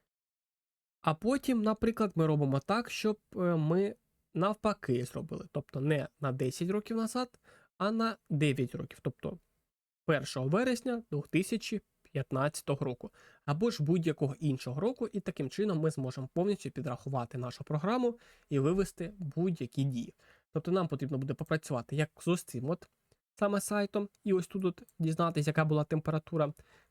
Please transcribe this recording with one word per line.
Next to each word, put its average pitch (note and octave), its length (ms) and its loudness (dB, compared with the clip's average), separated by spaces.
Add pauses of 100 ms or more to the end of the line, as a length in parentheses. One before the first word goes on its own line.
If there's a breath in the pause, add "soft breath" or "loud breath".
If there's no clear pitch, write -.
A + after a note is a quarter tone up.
(1000 soft breath)
А D#3+ 120 2
потім, B3 480 2
наприклад, A3 540 2
ми D#3+ 120 4
робимо C#3+ 320 4
так, A3 300 -2
щоб, G#3+ 300 -2 (160)
е, - 20 -4 (180)
ми F3 400 2 (380)
навпаки F#3 720 0
зробили, - 460 -10
тобто C#3+ 300 -6
не D3 260 0 (120)
на C#3 120 -2
десять C3 380 -2
років G#3+ 280 -2
назад, A#3+ 420 -4 (380 soft breath)
а G3 140 0
на A3+ 260 0 (120)
дев'ять C#3 460 2
років, - 260 -10
тобто - 380 -6 (680)
першого C3+ 420 0
вересня A#3+ 640 0
двохтисячі F#3+ 680 -2 (200)
п'ятнадцятого C#3 840 -2
року, C3 260 -6 (340 loud breath)
або F3 260 2
ж - 120 -2
будь-якого D#3 520 2
іншого C#3 460 -2
року, A#3 320 -2
і G#3 60 -4
таким D#3 300 -4
чином F#3+ 300 0
ми D#3 120 2
зможемо C3 420 -4
повністю F#3 380 0
підрахувати C3 640 -4
нашу B2 260 -8
програму A#3 560 0 (300 soft breath)
і C#3+ 100 2
вивести F3 580 0
будь-які D#3+ 640 -2
дії. B2+ 300 -2 (380 soft breath)
Тобто E3 200 -2
нам F3+ 160 2
потрібно D3+ 300 -2
буде C3+ 160 -2
попрацювати D3 600 -4
як D3+ 140 0 (100)
з - 80 -2
ось F3 160 2
цим B2+ 260 -6
от - 180 -4 (520)
саме G3+ 220 2
сайтом, G#3 480 0 (140)
і G3+ 100 4
ось F3+ 140 2
тут F#3+ 180 -4
от - 180 -2 (160)
дізнатись, D#3+ 480 2
яка D#3 180 2
була D3+ 180 4
температура. D#3 720 0 (380 soft breath)